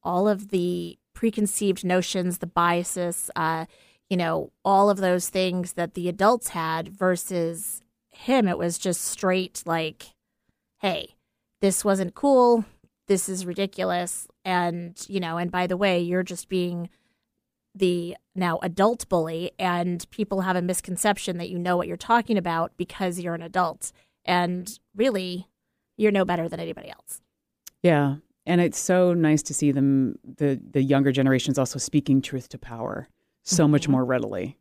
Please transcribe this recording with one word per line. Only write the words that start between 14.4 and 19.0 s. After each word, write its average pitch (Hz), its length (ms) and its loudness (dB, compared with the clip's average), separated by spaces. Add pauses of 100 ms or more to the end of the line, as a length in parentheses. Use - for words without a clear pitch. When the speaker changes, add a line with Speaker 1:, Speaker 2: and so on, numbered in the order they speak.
Speaker 1:
And, 175 480 -2 (160)
you 196 100 -4
know, 170 180 -4
"And 175 120 -2
by 180 180 -2
the 180 100 -2
way, 190 220 2
you're 180 340 -2
just - 140 -12
being 175 420 -4 (880)
the 175 400 -2 (200)
now 175 260 -2
adult 196 480 0